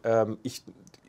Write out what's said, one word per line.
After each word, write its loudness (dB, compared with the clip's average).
ähm, 2
ich -10